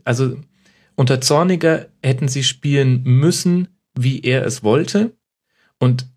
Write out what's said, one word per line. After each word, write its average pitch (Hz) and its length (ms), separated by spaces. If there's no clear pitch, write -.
also 127 300
unter 131 240
Zorniger 160 680
hätten 131 240
sie 131 160
spielen 131 600
müssen, 170 680
wie 131 260
er 127 240
es - 180
wollte. 175 500
Und 127 380